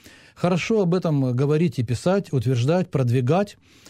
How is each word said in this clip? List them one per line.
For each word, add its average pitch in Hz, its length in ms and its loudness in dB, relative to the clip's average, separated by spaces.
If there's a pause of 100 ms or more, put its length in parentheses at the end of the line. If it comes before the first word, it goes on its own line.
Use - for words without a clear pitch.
(340)
Хорошо 185 500 0
об 170 100 0
этом 139 420 0
говорить 151 420 0
и 127 60 -2
писать, 180 480 -2
утверждать, 131 580 0
продвигать, 135 680 0 (320)